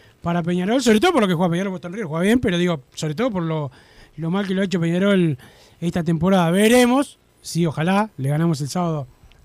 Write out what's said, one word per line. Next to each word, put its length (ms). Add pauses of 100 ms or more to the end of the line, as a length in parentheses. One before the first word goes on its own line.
(240)
para 180
Peñarol, 400
sobre 180
todo 140
por 80
lo 60
que 80
juega 160
Peñarol, 220
Boston 200
River 140
juega 160
bien, 160
pero 180
digo, 240 (140)
sobre 180
todo 160
por 140
lo, 260 (480)
lo 140
mal 160
que 80
lo 60
ha 40
hecho 140
Peñarol 580 (420)
esta 240
temporada. 460
Veremos 720 (240)
si, 240
ojalá, 500
le 120
ganamos 320
el 80
sábado 360 (400)